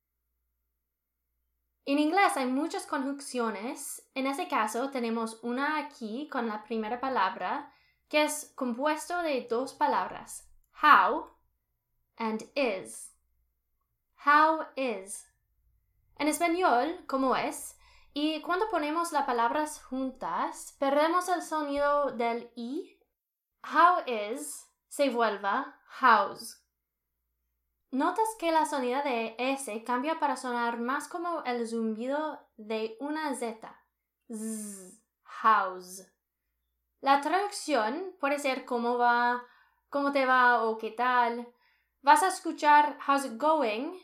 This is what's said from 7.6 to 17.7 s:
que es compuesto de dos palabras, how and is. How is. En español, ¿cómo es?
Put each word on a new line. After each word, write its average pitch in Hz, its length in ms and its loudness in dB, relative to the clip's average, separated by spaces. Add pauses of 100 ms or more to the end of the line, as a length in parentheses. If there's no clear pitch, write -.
que 302 140 2
es - 320 -4
compuesto 302 680 -2
de 277 280 -2
dos 254 240 -2
palabras, - 760 -2 (340)
how 247 540 4 (800)
and 220 260 -4 (120)
is. 220 580 -4 (1120)
How 311 400 6 (100)
is. 208 500 -6 (920)
En 294 100 -2
español, 330 800 2
¿cómo 262 280 0
es? 277 420 -6 (360)